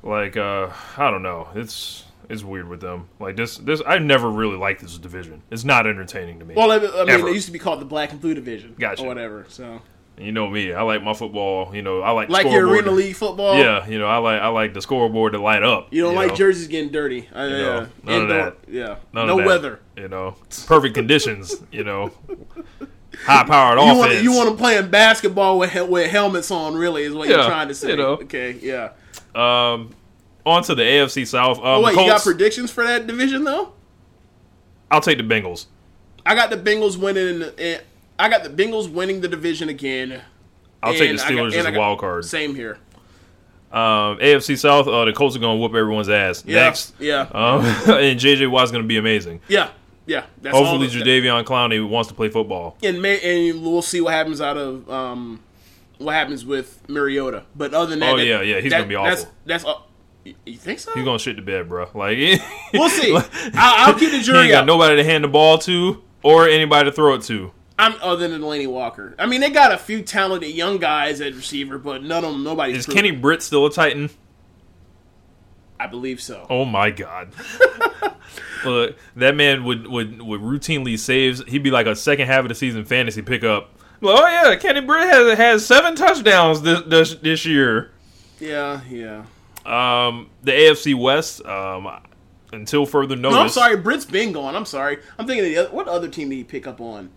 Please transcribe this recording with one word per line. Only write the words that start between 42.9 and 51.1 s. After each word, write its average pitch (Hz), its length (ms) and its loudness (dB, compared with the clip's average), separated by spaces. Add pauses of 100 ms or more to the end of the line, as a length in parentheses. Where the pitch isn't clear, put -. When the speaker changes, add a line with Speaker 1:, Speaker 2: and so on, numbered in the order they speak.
Speaker 1:
Um, 107 500 0
A 147 140 6
F 143 80 0
C 147 120 -2
South, 143 320 4
uh, 117 180 2
the 110 80 0
Colts 135 220 0
are 127 40 -8
gonna 113 200 0
whoop 113 140 -2
everyone's 107 360 0
ass 98 360 0
Speaker 2:
Yeah, 131 200 4
Speaker 1:
next. - 340 -2
Speaker 2:
yeah. 143 220 -2 (120)
Speaker 1:
Um, 117 320 2
<laughs> 110 300 0
and 135 240 2
J 139 160 4
J 135 120 0
Watt's 127 240 2
gonna 117 140 -4
be 110 120 -2
amazing. 101 500 -2
Speaker 2:
Yeah. 190 240 0 (360)
Yeah, 151 180 -6 (160)
that's 139 140 -4
all 139 100 6
Speaker 1:
Hopefully 135 220 0
Speaker 2:
the 120 160 -6
Speaker 1:
Jadeveon 123 420 2